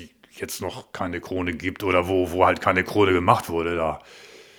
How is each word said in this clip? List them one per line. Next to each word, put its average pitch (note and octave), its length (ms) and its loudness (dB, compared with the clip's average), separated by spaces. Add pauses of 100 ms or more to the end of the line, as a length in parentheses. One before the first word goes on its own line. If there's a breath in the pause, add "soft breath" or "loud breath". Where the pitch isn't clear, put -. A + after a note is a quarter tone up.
(300)
jetzt - 300 -12
noch G2+ 320 -12
keine F2 280 -6
Krone F2+ 320 -4
gibt F2+ 300 -8
oder F2+ 260 2
wo, F2+ 220 2
wo F2+ 160 4
halt F2+ 140 2
keine F#2 240 2
Krone G2+ 280 2
gemacht F#2 360 2
wurde, E2+ 280 -2
da, D#2+ 240 -2 (580 loud breath)